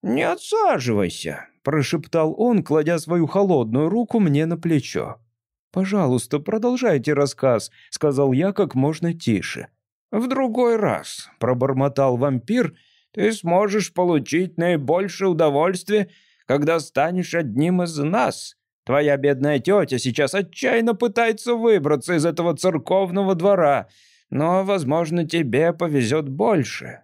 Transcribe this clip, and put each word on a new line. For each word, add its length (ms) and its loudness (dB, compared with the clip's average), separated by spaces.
"Не 200 -2
отсаживайся", 1200 -2
прошептал 720 0
он, 260 2
кладя 360 0
свою 280 0
холодную 640 2
руку 300 0
мне 260 2
на 120 -2
плечо. 600 -2
"Пожалуйста, 680 0
продолжайте 760 0
рассказ", 580 0
сказал 420 0
я 220 0
как 220 0
можно 380 0
тише. 540 -4
"В 160 -2
другой 500 0
раз", 520 -4
пробормотал 800 2
вампир, 580 0
"ты 220 0
сможешь 600 0
получить 640 0
наибольшее 720 0
удовольствие, 800 0
когда 340 2
станешь 540 -2
одним 500 0
из 140 -6
нас. 580 -2
Твоя 320 2
бедная 420 2
тетя 400 0
сейчас 340 -2
отчаянно 640 -2
пытается 600 0
выбраться 580 2
из 120 2
этого 300 0
церковного 800 0
двора, 520 2
но, 340 0
возможно, 640 -2
тебе 460 0
повезет 560 0
больше. 760 -2